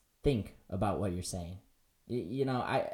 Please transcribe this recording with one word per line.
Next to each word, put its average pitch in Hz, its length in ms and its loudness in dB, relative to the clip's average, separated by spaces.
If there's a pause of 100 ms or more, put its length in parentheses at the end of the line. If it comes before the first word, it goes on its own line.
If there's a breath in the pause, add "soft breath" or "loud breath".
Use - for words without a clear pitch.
(220)
think 127 340 2 (120)
about 95 320 0
what 98 120 0
you're 87 100 -2
saying. 90 360 -6 (500)
Y-, 120 200 -2
you 131 160 0
know, 131 160 0
I, - 340 0